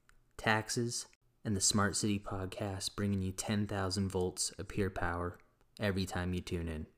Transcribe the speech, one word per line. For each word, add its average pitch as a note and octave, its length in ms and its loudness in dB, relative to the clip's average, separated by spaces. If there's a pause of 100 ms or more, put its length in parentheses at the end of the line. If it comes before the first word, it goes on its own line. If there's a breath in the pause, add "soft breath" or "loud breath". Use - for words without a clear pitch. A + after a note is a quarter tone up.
(360)
taxes, A2+ 680 0 (380)
and G#2 120 0
the F2+ 40 -2
Smart G2+ 340 4
City G2+ 240 2
Podcast, F#2+ 800 -4
bringing G2+ 260 2
you F#2 80 0
ten G#2 380 0
thousand G2 400 0
volts F2+ 500 0
of - 80 -8
pure F#2+ 240 0
power F2 480 -2 (400)
every G2 260 2
time F2+ 300 0
you F2+ 60 0
tune E2+ 260 -4
in. D#2+ 200 -4 (120)